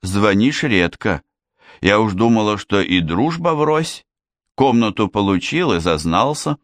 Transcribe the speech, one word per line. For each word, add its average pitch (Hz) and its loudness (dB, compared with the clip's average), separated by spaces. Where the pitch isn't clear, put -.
Звонишь 101 2
редко. 90 -2
Я 101 2
уж 107 0
думала, 107 2
что 101 -2
и 90 0
дружба 156 -2
врозь. 151 -2
Комнату 113 2
получил 104 0
и 85 0
зазнался. 90 -2